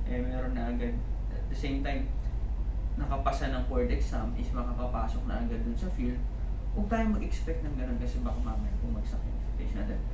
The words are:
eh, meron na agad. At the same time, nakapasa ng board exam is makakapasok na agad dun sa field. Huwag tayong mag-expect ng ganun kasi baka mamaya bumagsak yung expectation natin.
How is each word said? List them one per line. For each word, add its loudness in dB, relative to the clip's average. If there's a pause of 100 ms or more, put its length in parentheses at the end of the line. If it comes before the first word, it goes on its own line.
eh, -2
meron 0
na 0
agad. 0 (400)
At -2
the -2
same -2
time, 0 (880)
nakapasa 0
ng 0
board 4
exam 0
is 0
makakapasok 0
na 0
agad 0
dun 0
sa 0
field. 2 (560)
Huwag 2
tayong 4
mag-expect 0
ng -2
ganun 0
kasi 0
baka 0
mamaya 0
bumagsak 0
yung 0
expectation -2
natin. 0 (140)